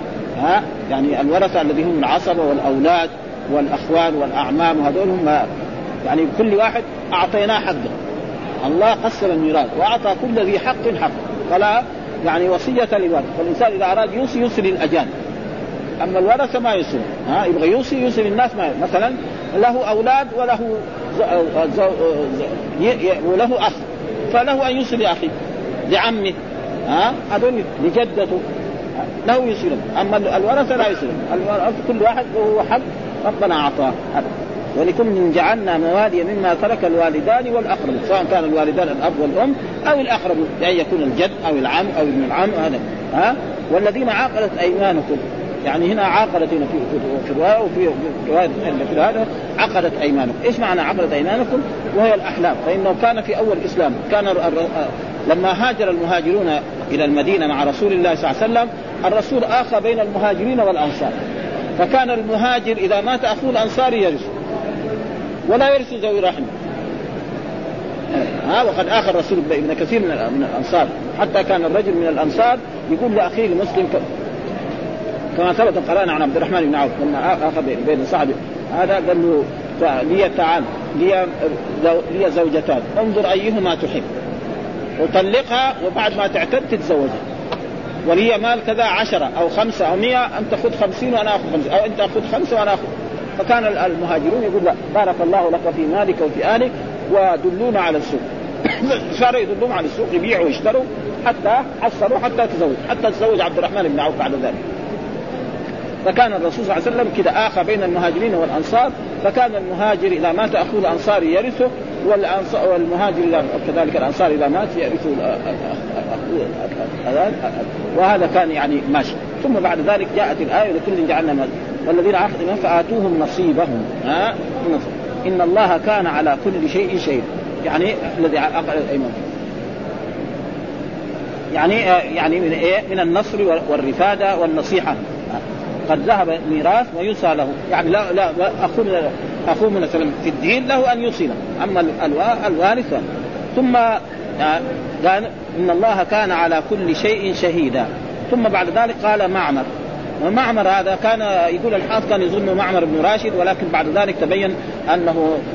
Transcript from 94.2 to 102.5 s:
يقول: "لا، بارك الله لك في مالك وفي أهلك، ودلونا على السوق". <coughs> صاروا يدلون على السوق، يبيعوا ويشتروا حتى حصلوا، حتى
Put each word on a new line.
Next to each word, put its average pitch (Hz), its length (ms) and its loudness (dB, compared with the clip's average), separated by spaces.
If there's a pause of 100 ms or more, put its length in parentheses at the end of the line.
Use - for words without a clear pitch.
يقول: 196 220 0
"لا، - 100 4 (200)
بارك 190 260 4
الله 175 300 4
لك 170 260 0
في 160 100 0
مالك 190 340 2
وفي 147 240 0
أهلك، 233 260 4 (420)
ودلونا 190 680 2
على 165 180 2
السوق". 147 220 -2 (520)
<coughs> 226 480 -2
صاروا 247 200 4
يدلون 202 320 0
على 175 140 -2
السوق، 208 260 -2
يبيعوا 180 320 2
ويشتروا 220 380 2 (440)
حتى 233 320 2 (240)
حصلوا، 226 360 2
حتى 233 280 2 (100)